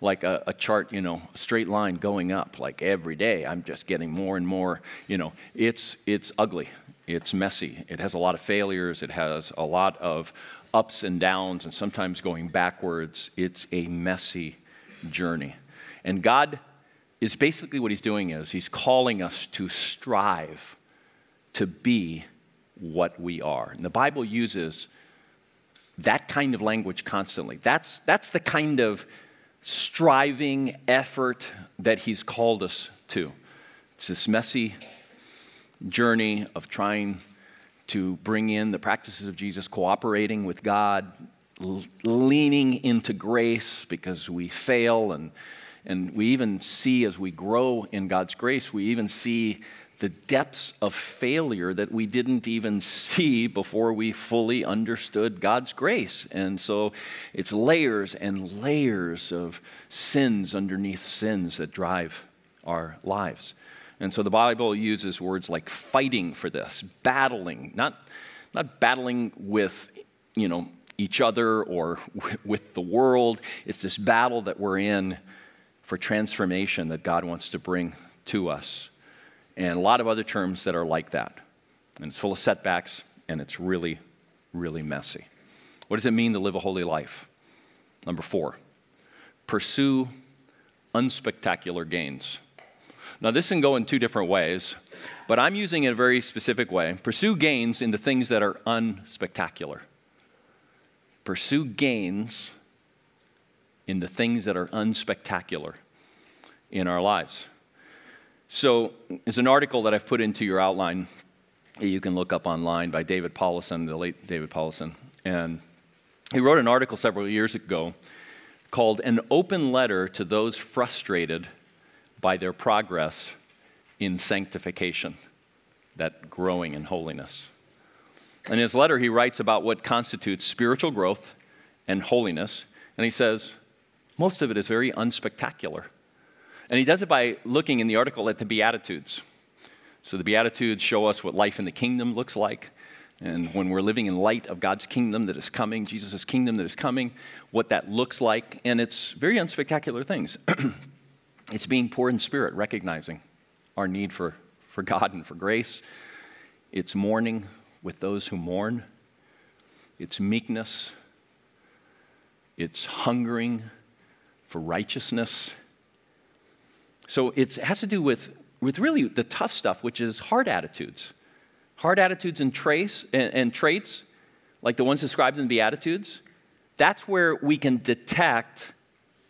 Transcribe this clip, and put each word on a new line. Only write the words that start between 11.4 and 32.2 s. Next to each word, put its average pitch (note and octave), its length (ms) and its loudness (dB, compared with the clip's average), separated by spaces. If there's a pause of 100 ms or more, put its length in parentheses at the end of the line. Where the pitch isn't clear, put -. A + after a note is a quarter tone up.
and D#2+ 80 -12
sometimes F#2 480 -6
going E2+ 260 -4
backwards. E2+ 880 -2
It's F2+ 340 -4
a F2 160 -2
messy F2 680 -4 (540)
journey. D#2 460 -4 (480)
And F#2 200 -2
God C#3 360 4 (600)
is A2+ 140 -2
basically C#3+ 440 0
what A2 120 0
he's G2+ 100 -4
doing G#2 300 -2
is D#2 200 -8
he's F#2 160 -6
calling B2+ 540 2
us - 260 -6
to F#2 220 -6
strive F#2+ 1040 -2 (800)
to G#2 120 0
be F2 600 0 (540)
what E2+ 400 0
we F2 220 -6
are. C2 300 -4
And - 140 -10
the F2 40 -4
Bible C3+ 360 0
uses G2+ 640 -4 (1120)
that - 280 2
kind C#3 280 0
of F#2+ 60 -6
language G#2+ 440 -2
constantly. E2+ 520 -4
That's, - 480 0
that's F#3+ 260 2
the E3+ 80 0
kind D3+ 400 2
of G#2+ 260 2 (560)
striving C#3 1120 2 (120)
effort C3 580 2 (340)
that A2 220 4
he's G#2+ 220 -4